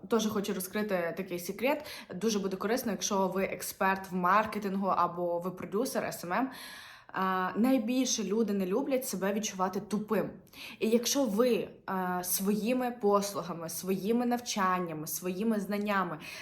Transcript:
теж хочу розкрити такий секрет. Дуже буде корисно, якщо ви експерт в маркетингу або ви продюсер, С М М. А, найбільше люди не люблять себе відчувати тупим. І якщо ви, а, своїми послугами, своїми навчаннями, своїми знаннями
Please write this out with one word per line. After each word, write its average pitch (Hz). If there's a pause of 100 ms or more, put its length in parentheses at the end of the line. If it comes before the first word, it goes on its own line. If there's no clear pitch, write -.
теж 208
хочу 202
розкрити 185
такий 185
секрет. 254 (280)
Дуже 208
буде 190
корисно, 220
якщо 190
ви 190
експерт -
в 175
маркетингу 196
або 175
ви 175
продюсер, 180
С -
М 175
М. 254 (640)
А, 185
найбільше 247
люди 202
не 196
люблять 254
себе 190
відчувати 190
тупим. 196 (480)
І 220
якщо 240
ви, 220 (180)
а, 180
своїми 214
послугами, 196
своїми 196
навчаннями, 185
своїми 196
знаннями 196 (240)